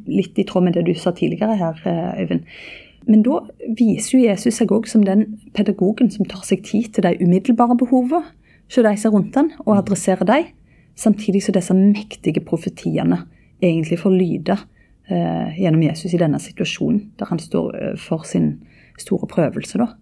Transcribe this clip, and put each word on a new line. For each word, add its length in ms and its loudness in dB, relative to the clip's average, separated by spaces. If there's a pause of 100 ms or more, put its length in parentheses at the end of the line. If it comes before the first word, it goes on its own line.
litt 320 -2
i 80 -2
tråd 220 2
med 100 0
det 80 0
du 80 2
sa 160 -2
tidligere 480 -2
her, 220 -4 (100)
eh, 320 -4
Øyvind. 240 -4 (600)
Men 160 6
da 180 0 (340)
viser 400 0
jo 140 6
Jesus 320 -2
seg 100 2
også 240 0
som 120 6
den 340 0 (140)
pedagogen 560 2
som 160 -2
tar 200 -14
seg 160 -2
tid 320 -4
til 80 2
de 160 2
umiddelbare 600 4
behovene, 440 2 (480)
så 120 4
de 160 4
ser 120 0
rundt 240 2
han, 160 4 (140)
og 100 2
adresserer 520 0
de. 180 2 (520)
Samtidig 480 0
så 80 0
disse 240 0
mektige 640 0
profetiene 800 -4 (400)
egentlig 400 0
får 160 2
lyde, 400 0 (520)
eh, 500 -2
gjennom 240 2
Jesus 300 -2
i 40 2
denne 240 0
situasjonen, 760 -4
der 100 -8
han 100 -4
står, 360 -4
eh, 220 -6
for 280 -6
sin 380 -2 (340)
store 300 -4
prøvelse, 500 -4
da. 100 0 (140)